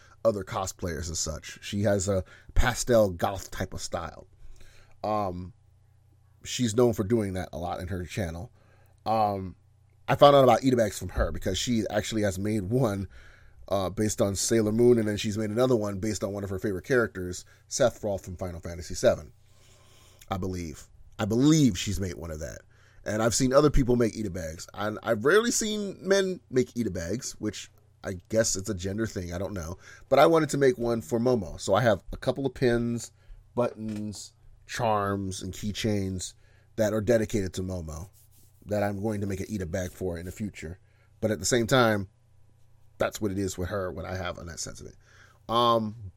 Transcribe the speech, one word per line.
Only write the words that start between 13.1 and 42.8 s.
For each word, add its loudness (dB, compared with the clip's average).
uh, 0
based -2
on 2
Sailor 2
Moon, 6
and 0
then -2
she's -4
made -2
another 2
one -2
based -4
on -2
one -6
of -6
her -4
favorite -4
characters, -2
Sephiroth -2
from -12
Final -8
Fantasy -10
seven, 2
I -4
believe. -8
I -2
believe 4
she's -4
made -4
one -12
of -10
that. -12
And -2
I've 2
seen 2
other 8
people 6
make 0
Eat-A-Bags. -8
And -6
I've -2
rarely 4
seen -4
men 0
make 0
Eat-A-Bags, -4
which -8
I -6
guess 2
it's -8
a -2
gender -4
thing. -8
I -6
don't -6
know. -8
But 6
I 10
wanted 4
to -2
make 4
one -2
for -2
Momo. 2
So 0
I 6
have 4
a -8
couple -2
of -2
pins, 0
buttons, -4
charms, -2
and -8
keychains -4
that 2
are 0
dedicated 2
to -6
Momo -8
that 0
I'm -2
going -2
to -2
make -4
an -6
Eat-A-Bag -4
for -4
in -10
the -10
future. -10
But 2
at -2
the -6
same 2
time, 4